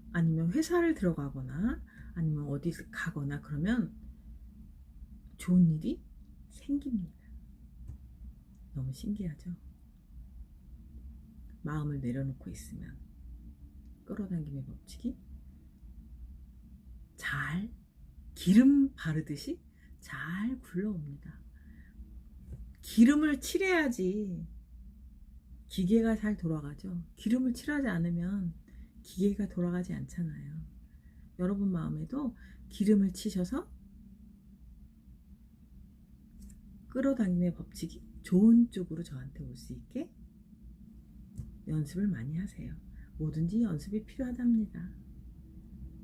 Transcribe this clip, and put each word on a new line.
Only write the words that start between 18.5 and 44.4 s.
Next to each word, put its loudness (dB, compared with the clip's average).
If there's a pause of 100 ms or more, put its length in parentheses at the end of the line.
바르듯이 -2 (380)
잘 -4
굴러옵니다. -4 (1400)
기름을 8
칠해야지 2 (1200)
기계가 4
잘 0
돌아가죠. -4 (120)
기름을 2
칠하지 0
않으면 0 (500)
기계가 2
돌아가지 0
않잖아요. -6 (800)
여러분 2
마음에도 -2 (340)
기름을 6
치셔서 -2 (3250)
끌어당김의 4
법칙이 -10 (200)
좋은 10
쪽으로 -4
저한테 -10
올 -10
수 -12
있게 -8 (1600)
연습을 0
많이 0
하세요. -6 (420)
뭐든지 2
연습이 -2
필요하답니다. 2 (1120)